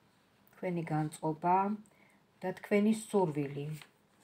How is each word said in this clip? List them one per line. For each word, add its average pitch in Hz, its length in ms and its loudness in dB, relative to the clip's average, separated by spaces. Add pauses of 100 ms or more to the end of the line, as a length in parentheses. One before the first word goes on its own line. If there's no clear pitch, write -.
(480)
თქვენი 175 360 -6
განწყობა 160 920 0 (640)
და 185 100 -4
თქვენი 208 420 2
სურვილი. 147 720 0 (580)